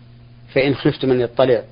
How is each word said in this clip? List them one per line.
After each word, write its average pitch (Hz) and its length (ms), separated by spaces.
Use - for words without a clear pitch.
فإن 139 220
خفتم 135 360
أن 127 100
يطلع، 120 500